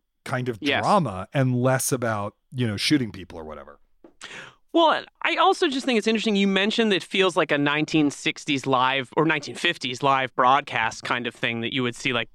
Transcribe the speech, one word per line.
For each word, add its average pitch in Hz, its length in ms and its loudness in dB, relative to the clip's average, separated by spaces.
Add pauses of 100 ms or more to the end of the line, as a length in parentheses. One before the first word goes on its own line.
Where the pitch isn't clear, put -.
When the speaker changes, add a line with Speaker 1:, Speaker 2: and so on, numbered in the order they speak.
(260)
Speaker 1:
kind 127 240 -4
of 117 120 -6
Speaker 2:
Yes. 139 220 0
Speaker 1:
drama 123 500 0
and 131 280 2
less 131 300 2
about, 110 440 -4 (160)
you 123 160 -2
know, 104 100 -2
shooting 127 340 0
people 87 260 -16
or 82 60 -12
whatever. 71 360 -16 (920)
Speaker 2:
Well, 302 320 4 (200)
I 311 140 0
also 359 300 4
just 262 160 -2
think 247 140 0
it's 208 80 0
interesting. 220 300 2
You 196 120 4
mentioned 202 460 2
it 170 80 0
feels 185 340 0
like 165 160 0
a 151 60 2
nineteen 147 540 2
sixties 147 560 -4
live 131 500 2
or 151 80 2
nineteen 156 300 -2
fifties 135 480 -4
live 135 320 2
broadcast 127 680 2
kind 123 220 -4
of 117 80 -6
thing 117 280 -4
that 117 120 -6
you 135 80 -2
would 120 140 -2
see, 135 180 -2
like, 113 220 -2